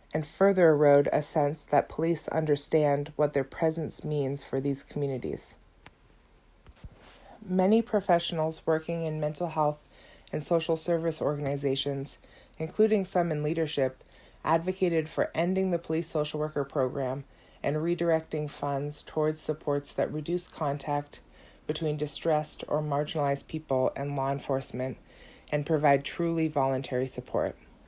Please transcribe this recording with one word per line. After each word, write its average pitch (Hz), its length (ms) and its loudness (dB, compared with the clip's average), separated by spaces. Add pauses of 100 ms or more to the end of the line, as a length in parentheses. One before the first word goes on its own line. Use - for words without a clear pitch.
(140)
and 156 120 -2
further 185 440 6
erode 143 420 8
a 151 100 2
sense 151 420 0
that - 240 2
police 165 400 -2
understand 147 880 2
what 147 160 2
their 135 120 0
presence 160 600 -2
means 143 380 -2
for 135 180 -4
these 139 220 -2
communities. 135 720 -6 (1900)
Many 185 340 4
professionals 170 840 0
working 165 380 0
in 156 160 -4
mental 156 280 -2
health 151 400 0 (440)
and 151 100 -4
social 165 340 0
service 165 460 -2
organizations, 139 960 -2 (400)
including 202 460 2
some 175 260 0
in 151 120 -2
leadership, 151 600 0 (420)
advocated 165 640 2
for - 260 -2
ending 185 360 0
the 170 80 0
police 165 300 -4
social 151 320 -2
worker 151 240 -2
program 135 600 -2 (380)
and 147 140 0
redirecting 160 720 0
funds 147 540 -4
towards 156 360 -2
supports 143 540 -2
that - 180 0
reduce 165 360 -4
contact 147 720 -4 (460)
between 151 300 -2
distressed 151 720 -2
or 156 160 0
marginalized 147 640 -2
people 131 500 0
and 143 200 -4
law 135 140 0
enforcement 131 680 -4 (520)
and 147 140 -2
provide 143 400 4
truly 165 440 0
voluntary 135 580 0
support. 104 500 -4 (320)